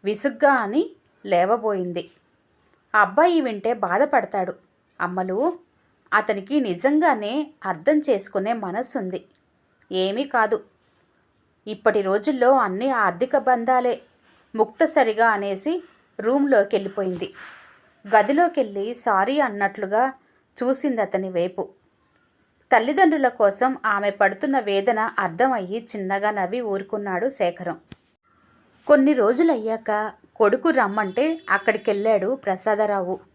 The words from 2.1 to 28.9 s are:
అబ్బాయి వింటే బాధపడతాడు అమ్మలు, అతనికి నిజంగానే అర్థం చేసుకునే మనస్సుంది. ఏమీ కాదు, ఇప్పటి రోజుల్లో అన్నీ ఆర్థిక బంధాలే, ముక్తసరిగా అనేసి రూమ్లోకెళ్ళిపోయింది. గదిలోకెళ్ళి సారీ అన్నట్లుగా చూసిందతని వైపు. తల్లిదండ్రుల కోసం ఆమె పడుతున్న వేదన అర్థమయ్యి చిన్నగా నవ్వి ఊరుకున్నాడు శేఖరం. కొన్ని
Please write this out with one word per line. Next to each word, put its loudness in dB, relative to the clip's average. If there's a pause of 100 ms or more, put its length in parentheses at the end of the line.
అబ్బాయి 4
వింటే -2
బాధపడతాడు 0 (460)
అమ్మలు, -2 (540)
అతనికి -2
నిజంగానే 0 (140)
అర్థం 0
చేసుకునే -2
మనస్సుంది. -6 (680)
ఏమీ -2
కాదు, 0 (1000)
ఇప్పటి 0
రోజుల్లో 2
అన్నీ 0
ఆర్థిక 0
బంధాలే, 0 (560)
ముక్తసరిగా 2
అనేసి -2 (360)
రూమ్లోకెళ్ళిపోయింది. 0 (840)
గదిలోకెళ్ళి 2
సారీ 0
అన్నట్లుగా -2 (500)
చూసిందతని -2
వైపు. -4 (1080)
తల్లిదండ్రుల 4
కోసం 2 (100)
ఆమె 0
పడుతున్న 0
వేదన 0 (180)
అర్థమయ్యి -2
చిన్నగా -4
నవ్వి -4
ఊరుకున్నాడు -4
శేఖరం. -4 (1040)
కొన్ని 6